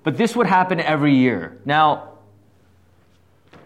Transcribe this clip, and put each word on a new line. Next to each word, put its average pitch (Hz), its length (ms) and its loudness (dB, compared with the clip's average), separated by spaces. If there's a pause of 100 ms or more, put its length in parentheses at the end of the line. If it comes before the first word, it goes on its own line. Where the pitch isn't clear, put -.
but 135 140 -4
this 220 180 -2
would 233 120 0
happen 185 320 0
every 147 340 0
year. 120 520 0
Now, 147 440 0 (1600)